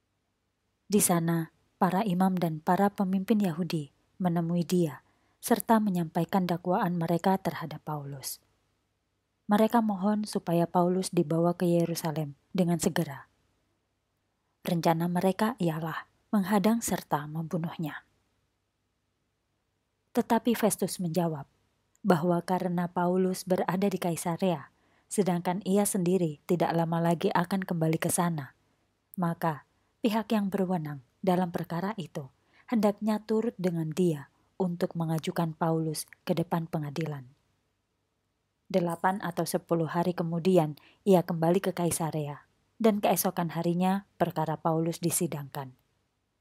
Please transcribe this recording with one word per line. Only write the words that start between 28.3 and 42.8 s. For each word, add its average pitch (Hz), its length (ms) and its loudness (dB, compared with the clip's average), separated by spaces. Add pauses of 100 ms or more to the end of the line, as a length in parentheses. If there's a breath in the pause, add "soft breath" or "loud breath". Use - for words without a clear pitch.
maka 170 480 -2 (320)
pihak 220 320 0
yang 208 160 2
berwenang 175 560 -2 (200)
dalam 180 280 2
perkara 175 480 -6
itu 147 320 -10 (400 soft breath)
hendaknya 214 520 2
turut 226 360 -2
dengan 170 320 -2
dia 156 400 0 (320)
untuk 175 320 -2
mengajukan 165 640 -2
Paulus 160 480 -2 (160)
ke - 160 -2
depan 165 320 -4
pengadilan. 147 560 -6 (1400)
Delapan 185 520 0
atau 170 240 -2
sepuluh 165 440 -2
hari 175 240 0
kemudian, 165 640 2 (280 soft breath)
ia 180 160 8
kembali 170 400 2
ke 190 140 -2
Kaisarea, 156 680 -4 (360)